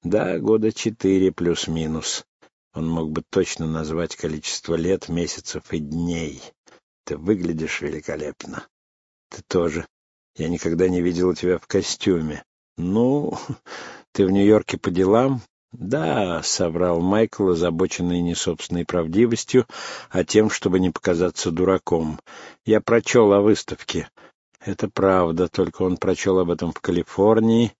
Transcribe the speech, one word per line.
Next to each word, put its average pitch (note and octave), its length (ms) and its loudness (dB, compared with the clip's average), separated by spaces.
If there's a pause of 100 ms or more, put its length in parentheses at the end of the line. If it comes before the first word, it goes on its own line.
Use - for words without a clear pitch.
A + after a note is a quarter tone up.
Да, D#3 360 0
года A2 340 2
четыре F#2+ 580 2
плюс-минус. D#2+ 920 -4 (480)
Он D#2+ 160 -4
мог E2 220 -2
бы D#2 180 -4
точно F2+ 380 -2
назвать D#2+ 480 -4
количество D#2+ 640 -6
лет, F2 320 -2
месяцев - 640 -6
и F2+ 60 -4
дней. D#2+ 640 -4 (640)
"Ты D2 120 -8
выглядишь E2+ 640 -2
великолепно". D2+ 880 -10 (600)
"Ты - 200 -18
тоже. E2+ 380 -2 (500)
Я D#2+ 120 -6
никогда F2 400 0
не F2+ 140 0
видела F2+ 320 0
тебя F2+ 240 -2
в - 80 -14
костюме". E2 760 -2 (320)
"Ну, A#2 600 0 (380)
<laughs> - 380 -18
ты G2+ 120 4
в F#2 60 4
Нью-Йорке G2+ 480 4
по - 120 -4
делам?" A2 520 2 (300)
"Да", — A#2 720 -2
соврал E2+ 560 0
Майкл, G2+ 500 2
озабоченный F2 680 0
не E2+ 140 -2
собственной E2+ 500 -4
правдивостью, A2 840 0 (420)
а F2+ 160 -2
тем, G#2+ 240 4
чтобы F#2+ 300 0
не F#2 120 2
показаться F2 600 -2
дураком. E2 680 0 (440)
"Я G#2+ 160 4
прочел A2 520 4
о G2+ 80 6
выставке". F#2 680 0 (520)
Это G2 280 -6
правда, F2+ 600 2
только F2 340 -2
он F2+ 140 0
прочел F#2 420 2
об F2 120 0
этом E2+ 220 -2
в - 80 -10
Калифорнии A2+ 1000 2